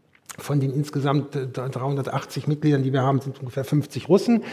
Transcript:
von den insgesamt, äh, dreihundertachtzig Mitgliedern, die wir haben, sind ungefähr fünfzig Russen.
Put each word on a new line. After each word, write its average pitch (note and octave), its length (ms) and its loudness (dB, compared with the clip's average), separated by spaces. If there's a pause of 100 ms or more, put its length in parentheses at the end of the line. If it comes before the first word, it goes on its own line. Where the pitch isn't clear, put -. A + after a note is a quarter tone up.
(360)
von C#3+ 240 0
den C3 140 0
insgesamt, C#3+ 600 0
äh, C3+ 120 -4
dreihundertachtzig C3+ 1000 -4
Mitgliedern, D3 340 2
die C3 100 0
wir C3+ 80 2
haben, C3+ 220 4
sind C3+ 180 -10
ungefähr B2 240 -6
fünfzig - 460 0
Russen. G#3+ 320 4 (100)